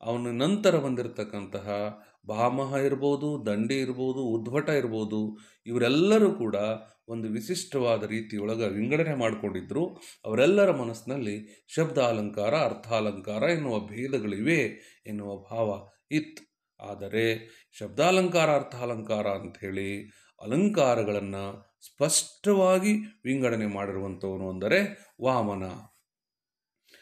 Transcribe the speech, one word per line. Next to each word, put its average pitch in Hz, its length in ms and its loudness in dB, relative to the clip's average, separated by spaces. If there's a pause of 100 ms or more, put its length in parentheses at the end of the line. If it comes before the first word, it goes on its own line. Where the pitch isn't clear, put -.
ಅವನ 120 260 -2
ನಂತರ 170 520 4
ಬಂದಿರತಕ್ಕಂತಹ 104 1200 -4 (300)
ಭಾಮಹ 127 460 0
ಇರ್ಬೋದು, 139 720 0
ದಂಡಿ 110 340 0
ಇರ್ಬೋದು, 127 440 -2
ಉದ್ಭಟ 117 440 -2
ಇರ್ಬೋದು, 107 680 0 (280)
ಇವರೆಲ್ಲರೂ 160 680 6
ಕೂಡ 107 240 -2 (540)
ಒಂದು 113 180 -6
ವಿಶಿಷ್ಟವಾದ 117 720 0
ರೀತಿಯೊಳಗ 107 600 -4
ವಿಂಗಡಣೆ 127 520 0
ಮಾಡ್ಕೊಂಡಿದ್ರು. 110 840 -2 (240)
ಅವರೆಲ್ಲರ 170 460 6
ಮನಸ್ಸಿನಲ್ಲಿ 117 1000 -4
ಶಬ್ದಾಲಂಕಾರ, 117 880 0
ಅರ್ಥಾಲಂಕಾರ 107 840 -2
ಎನ್ನುವ 143 380 0
ಭೇದಗಳಿವೆ 113 1000 -2 (280)
ಎನ್ನುವ 101 300 -8
ಭಾವ 107 520 -4 (220)
ಇತ್ತು. - 640 -8 (100)
ಆದರೆ 104 640 -2 (240)
ಶಬ್ದಾಲಂಕಾರ, 165 760 2
ಅರ್ಥಾಲಂಕಾರ 117 760 -2
ಅಂಥೇಳಿ 98 840 -6 (320)
ಅಲಂಕಾರಗಳನ್ನ 113 920 2 (460)
ಸ್ಪಷ್ಟವಾಗಿ 190 1400 2
ವಿಂಗಡಣೆ 123 420 0
ಮಾಡಿರುವಂಥವನು 95 840 -4
ಅಂದರೆ 110 580 0 (140)
ವಾಮನ. 110 400 0 (1400)